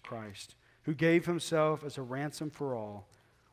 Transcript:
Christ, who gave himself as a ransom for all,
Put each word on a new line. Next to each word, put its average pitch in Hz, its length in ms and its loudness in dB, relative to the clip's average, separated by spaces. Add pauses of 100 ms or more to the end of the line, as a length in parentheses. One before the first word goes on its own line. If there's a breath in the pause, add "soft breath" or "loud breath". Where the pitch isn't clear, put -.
Christ, 107 540 -12 (280 soft breath)
who 151 120 0
gave 165 320 6
himself 156 560 2
as 143 160 -8
a - 20 -6
ransom 139 480 -6
for 139 260 -4
all, 104 320 -8 (460 soft breath)